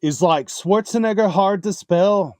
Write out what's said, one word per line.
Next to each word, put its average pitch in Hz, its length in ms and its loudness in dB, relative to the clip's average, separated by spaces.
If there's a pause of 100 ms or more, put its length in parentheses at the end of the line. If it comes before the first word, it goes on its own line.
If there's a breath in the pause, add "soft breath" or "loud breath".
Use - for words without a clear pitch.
Is, 151 200 -2
like, 160 260 2
Schwarzenegger 214 800 0
hard 190 340 0
to 208 100 -4
spell? 180 680 0